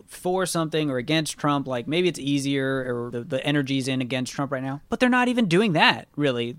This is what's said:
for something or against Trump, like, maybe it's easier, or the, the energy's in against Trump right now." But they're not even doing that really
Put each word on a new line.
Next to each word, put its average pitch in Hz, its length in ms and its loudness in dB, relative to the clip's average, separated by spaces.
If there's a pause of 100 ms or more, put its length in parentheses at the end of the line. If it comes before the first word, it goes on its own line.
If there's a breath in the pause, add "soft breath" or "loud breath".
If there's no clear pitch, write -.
for 185 380 -2
something 160 460 -2
or 127 60 0
against 151 420 -2
Trump, 143 280 0
like, 123 200 -4
maybe 175 200 2
it's 156 120 -2
easier, 135 880 0
or - 40 -8
the, 120 120 -4
the 131 200 -4
energy's 139 440 0
in 131 140 0
against 127 320 -4
Trump 139 180 -4
right 131 120 -4
now." 135 260 -6
But 233 100 -2
they're 254 100 4
not 247 200 4
even 240 180 2
doing 180 260 4
that 180 420 2
really 127 440 0